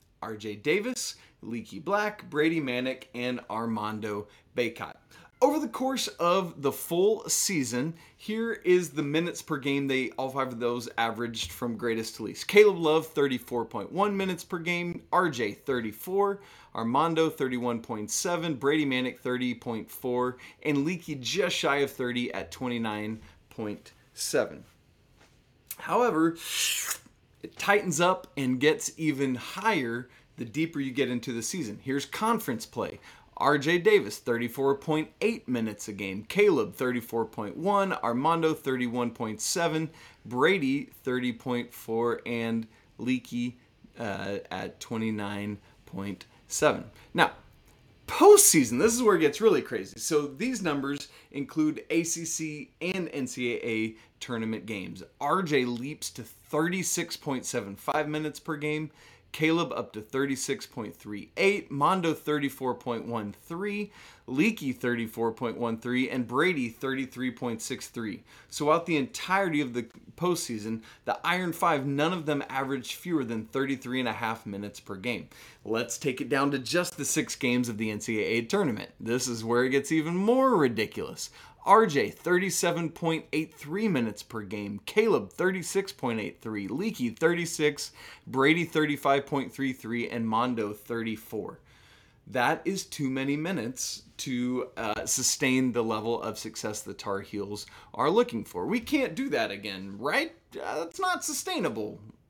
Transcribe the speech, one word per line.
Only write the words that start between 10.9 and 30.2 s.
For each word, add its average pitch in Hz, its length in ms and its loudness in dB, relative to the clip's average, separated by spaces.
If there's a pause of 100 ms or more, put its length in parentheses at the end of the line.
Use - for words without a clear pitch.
averaged 113 540 -2
from 117 260 -4
greatest 113 380 -2
to 110 80 -8
least. - 240 -8
Caleb 208 280 10
Love, 160 300 2
thirty-four 127 580 0
point 107 260 -8
one 196 240 2
minutes 185 300 -2
per 180 140 -6
game, 175 520 -4
R 175 200 4
J, 117 220 -2
thirty-four, 180 920 -2 (320)
Armando, 156 560 2
thirty-one 123 500 -2
point 107 300 -8
seven, 170 460 -2
Brady 147 280 2
Manek, 127 360 0
thirty 123 340 -2
point 113 360 -8
four, 123 460 -2 (280)
and 143 200 2
Leaky 165 300 -4
just 147 420 -2
shy 143 220 2
of 139 120 2
thirty 123 440 -2
at 95 160 -8
twenty-nine 110 720 -4 (260)
point - 440 -8 (200)
seven. 104 520 -2 (1120)
However, 165 580 2 (1080)
it - 140 -14
tightens 185 460 4
up 180 240 4 (100)
and 127 240 0
gets - 380 4
even 139 360 0
higher 127 760 -2 (260)